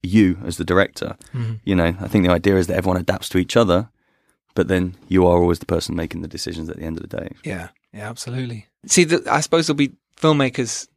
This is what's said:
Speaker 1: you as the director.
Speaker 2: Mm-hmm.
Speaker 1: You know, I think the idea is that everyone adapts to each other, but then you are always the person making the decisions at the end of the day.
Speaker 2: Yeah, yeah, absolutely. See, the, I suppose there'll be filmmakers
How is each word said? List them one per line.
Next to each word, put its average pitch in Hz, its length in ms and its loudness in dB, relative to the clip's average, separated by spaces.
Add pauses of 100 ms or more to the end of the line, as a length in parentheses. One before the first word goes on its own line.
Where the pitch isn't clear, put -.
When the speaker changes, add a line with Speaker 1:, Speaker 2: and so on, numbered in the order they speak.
Speaker 1:
you 92 420 4
as - 140 -8
the 87 60 -4
director. - 520 0 (180)
Speaker 2:
Mm-hmm. 113 200 -6 (100)
Speaker 1:
You 101 100 0
know, 85 260 2
I 92 60 -8
think 101 200 2
the 90 60 4
idea 95 260 4
is 85 100 2
that 90 80 -2
everyone 92 240 0
adapts 90 300 -4
to 92 80 0
each 90 180 0
other, 110 320 4 (680)
but 90 140 0
then 90 260 0 (140)
you 92 180 4
are 87 140 6
always 87 180 2
the - 80 -14
person 85 300 -4
making 82 260 -6
the 82 60 -12
decisions 82 400 -10
at - 80 -12
the - 80 -12
end 80 140 -8
of - 100 -12
the - 80 -10
day. - 140 -10 (120)
Speaker 2:
Yeah, 90 260 -10 (260)
yeah, 107 140 -12
absolutely. 120 580 -10 (200)
See, 180 180 4
the, 160 280 0
I 147 80 2
suppose 160 260 0
there'll 147 120 0
be 143 140 0 (280)
filmmakers 139 680 0 (100)